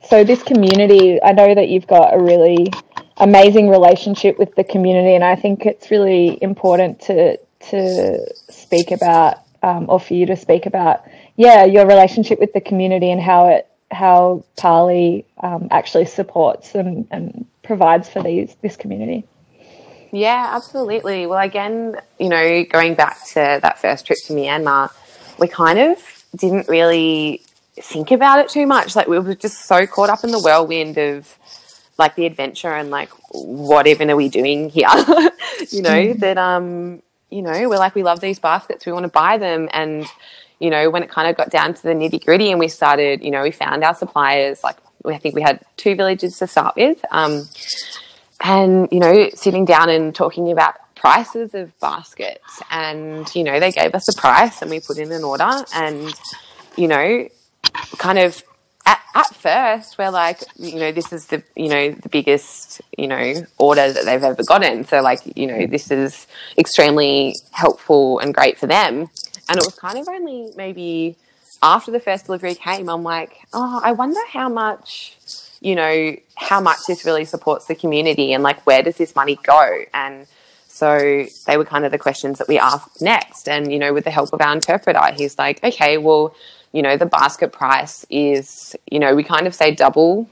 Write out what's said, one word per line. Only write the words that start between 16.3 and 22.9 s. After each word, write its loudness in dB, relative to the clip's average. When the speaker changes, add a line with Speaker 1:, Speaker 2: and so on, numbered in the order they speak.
Speaker 1:
and, -6
and -12
provides 0
for -8
these, -6
this -8
community. -10
Speaker 2:
Yeah, -2
absolutely. -6
Well, -4
again, -6
you -4
know, 2
going 0